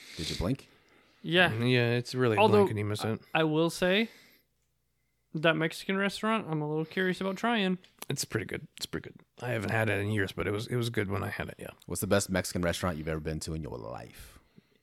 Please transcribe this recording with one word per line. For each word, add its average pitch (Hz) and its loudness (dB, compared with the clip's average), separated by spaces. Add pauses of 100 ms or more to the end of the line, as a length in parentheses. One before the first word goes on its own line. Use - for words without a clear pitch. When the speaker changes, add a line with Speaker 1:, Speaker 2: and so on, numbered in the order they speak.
(160)
Speaker 1:
Did 80 -6
you 78 -4
blink? 90 -2 (540)
Speaker 2:
Yeah. 170 4
Speaker 3:
Yeah, 120 4
it's 120 -2
really 120 4
Speaker 2:
Although, 107 8
Speaker 3:
blank 98 6
and 104 -2
you 104 -2
miss 104 -2
it. 110 -2 (140)
Speaker 2:
I, 160 2
I - 4
will 160 4
say 196 2 (1200)
that 160 2
Mexican 165 -2
restaurant, 202 0
I'm 156 -2
a 151 -4
little 156 -2
curious 185 -2
about 190 -2
trying. 196 2 (300)
Speaker 3:
It's 139 -2
pretty - -4
good. - -8 (100)
It's - -8
pretty - -6
good. - -20 (220)
I 123 -4
haven't 104 -2
had 110 2
it 98 0
in 101 0
years, 101 0
but 101 -4
it 101 0
was, 104 -2
it 123 -2
was 117 0
good 107 0
when 98 -2
I 98 -4
had - -6
it, - -12
yeah. - -12 (160)
Speaker 1:
What's 87 -6
the 104 -2
best 98 4
Mexican 92 0
restaurant 85 0
you've 78 -8
ever 80 -2
been 78 -4
to 85 -6
in 80 -4
your 62 -8
life? 58 -14 (440)